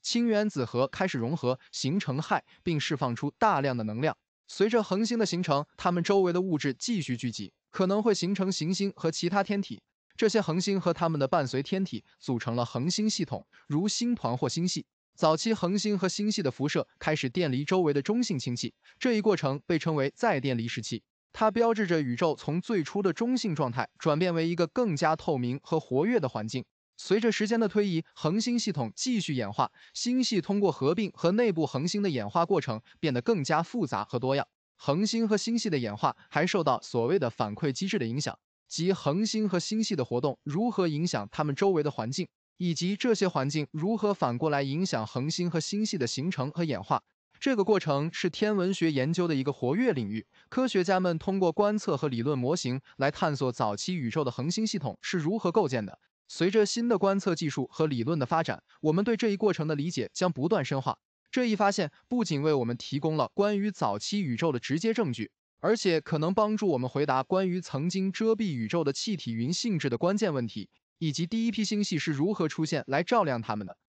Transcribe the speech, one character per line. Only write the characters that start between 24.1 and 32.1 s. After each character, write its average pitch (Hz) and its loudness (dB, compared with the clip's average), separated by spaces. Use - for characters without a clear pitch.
变 180 2
为 165 2
一 170 0
个 170 2
更 208 0
加 160 4
透 156 -2
明 123 -2
和 160 0
活 143 2
跃 233 2
的 143 0
环 107 -4
境。 120 -6
随 202 2
着 226 4
时 208 0
间 233 2
的 220 2
推 208 2
移， 165 0
恒 175 0
星 240 0
系 208 -2
统 120 -2
继 240 -2
续 156 -4
演 110 -2
化， 123 0
星 247 0
系 214 0
通 202 0
过 196 4
合 143 0
并 196 -2
和 170 2
内 226 2
部 160 0
恒 139 -2
星 208 -2
的 196 0
演 113 -2